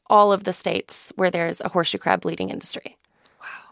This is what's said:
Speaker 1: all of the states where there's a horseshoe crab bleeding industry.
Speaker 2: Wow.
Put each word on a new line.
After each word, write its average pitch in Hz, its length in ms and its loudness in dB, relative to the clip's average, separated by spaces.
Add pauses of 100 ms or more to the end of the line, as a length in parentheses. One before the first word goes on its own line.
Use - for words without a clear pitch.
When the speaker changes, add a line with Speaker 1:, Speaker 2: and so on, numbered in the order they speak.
Speaker 1:
all 208 240 8
of 196 140 0
the 185 80 -4
states - 600 -4
where 185 140 2
there's 170 320 -2
a - 80 -4
horseshoe 180 300 0
crab - 220 0
bleeding 170 280 -4
industry. - 480 -10 (420)
Speaker 2:
Wow. - 80 -18 (240)